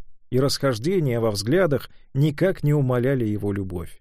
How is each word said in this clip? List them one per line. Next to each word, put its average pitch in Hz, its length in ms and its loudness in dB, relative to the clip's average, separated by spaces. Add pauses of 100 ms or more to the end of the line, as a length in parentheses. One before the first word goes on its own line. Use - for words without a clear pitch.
(300)
и 123 80 0
расхождения 135 800 0
во 113 100 2
взглядах 131 600 0 (220)
никак 156 500 0
не 147 120 2
умаляли 127 500 2
его 101 280 -2
любовь. 90 480 -8